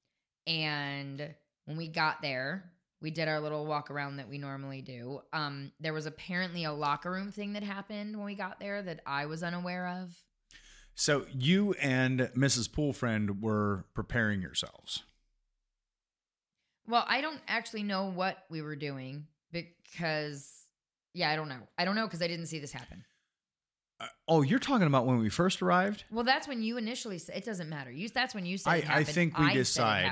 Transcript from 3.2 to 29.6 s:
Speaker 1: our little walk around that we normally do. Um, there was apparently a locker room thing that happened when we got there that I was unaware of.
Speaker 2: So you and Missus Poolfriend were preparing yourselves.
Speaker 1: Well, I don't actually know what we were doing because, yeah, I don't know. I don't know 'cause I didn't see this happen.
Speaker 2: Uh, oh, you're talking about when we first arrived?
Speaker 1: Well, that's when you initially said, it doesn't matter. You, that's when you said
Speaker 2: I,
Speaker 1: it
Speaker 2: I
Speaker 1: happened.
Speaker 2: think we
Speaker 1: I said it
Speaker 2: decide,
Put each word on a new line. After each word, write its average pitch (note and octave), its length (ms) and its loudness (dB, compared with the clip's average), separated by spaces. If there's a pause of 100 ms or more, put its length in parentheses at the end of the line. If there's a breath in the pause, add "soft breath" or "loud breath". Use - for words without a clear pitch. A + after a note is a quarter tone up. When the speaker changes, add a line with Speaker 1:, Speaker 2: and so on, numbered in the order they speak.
Speaker 1:
our D#3 120 2
little D3+ 260 -2
walk D3 240 -2
around C#3+ 260 -4
that C3 120 -10
we C#3 100 -8
normally C3+ 440 -8
do. B2+ 380 -10 (120)
Um, C#3 480 -4
there D#3 120 -2
was D#3 140 -4
apparently F3 580 -4
a D3+ 80 -2
locker D3 380 0
room F#3+ 220 -6
thing G#3 220 -6
that G#3 80 -6
happened G#3 540 -6
when G3+ 100 -8
we G3+ 80 -8
got G3 260 -8
there G3+ 220 -6
that E3+ 240 -8
I C#3+ 200 -2
was D#3+ 160 -6
unaware F3+ 460 -4 (140)
of. F3 120 -12 (800 loud breath)
Speaker 2:
So C#3+ 380 2
you F3+ 420 4
and C3 600 4
Missus B2+ 340 4
Poolfriend A2 720 0
were G#2 420 2 (100)
preparing G#2+ 480 2
yourselves. - 600 -6 (1800)
Speaker 1:
Well, A3+ 220 4
I B3 120 2
don't D4 280 -4
actually A3 340 -2
know G3 280 0
what F#3 400 -2
we E3 120 -4
were D3+ 140 -6
doing C#3 500 -8 (240)
because, D#3 1000 -6 (640)
yeah, E3+ 160 2
I D#3 60 2
don't D#3 120 -4
know. B2 180 -10 (120)
I F3+ 60 2
don't F#3+ 100 2
know A3+ 140 2
'cause E3 140 -6
I F3 60 2
didn't E3+ 180 -4
see D#3+ 120 -6
this C#3+ 140 -10
happen. B2 320 -14 (960)
Speaker 2:
Uh, A2+ 80 -10 (200)
oh, D#3+ 140 8
you're D3+ 160 4
talking A#3+ 300 4
about C3 180 6
when B2+ 120 6
we A2 120 4
first F3+ 320 2
arrived? F#3 480 2
Speaker 1:
Well, A3+ 140 -2
that's C4+ 240 2
when A#3+ 140 -4
you A3+ 140 -2
initially A3+ 420 -4
said, E3 180 -10
it G3 80 -4
doesn't F3+ 240 -6
matter. C#3+ 240 -8
You, E3+ 160 -6
that's B3+ 260 -2
when G3 100 -6
you F#3 140 -2
said D3+ 120 2
Speaker 2:
I, E3+ 80 6
Speaker 1:
it D3+ 60 2
Speaker 2:
I - 20 -4
Speaker 1:
happened. D3+ 220 4
Speaker 2:
think D#3+ 300 4
we E3 60 6
Speaker 1:
I E3 40 6
said F#3+ 60 4
it C3 40 4
Speaker 2:
decide, A2+ 540 4